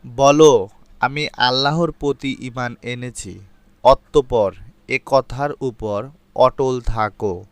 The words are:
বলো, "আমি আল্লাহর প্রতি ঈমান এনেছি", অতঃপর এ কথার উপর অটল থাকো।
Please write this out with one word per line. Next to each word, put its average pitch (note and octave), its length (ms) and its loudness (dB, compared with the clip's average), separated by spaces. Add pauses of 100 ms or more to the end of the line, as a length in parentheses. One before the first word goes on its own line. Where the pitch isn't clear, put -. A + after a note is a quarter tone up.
বলো, C#3 640 4 (320)
"আমি C#3+ 360 -4
আল্লাহর C#3+ 560 0
প্রতি C#3 480 -6
ঈমান A#2+ 420 -10
এনেছি", A#2+ 580 -12 (420)
অতঃপর B2 720 2 (340)
এ C3 180 -4
কথার C3+ 440 -2 (100)
উপর A2 480 -8 (260)
অটল B2+ 460 0
থাকো। G#2 720 -6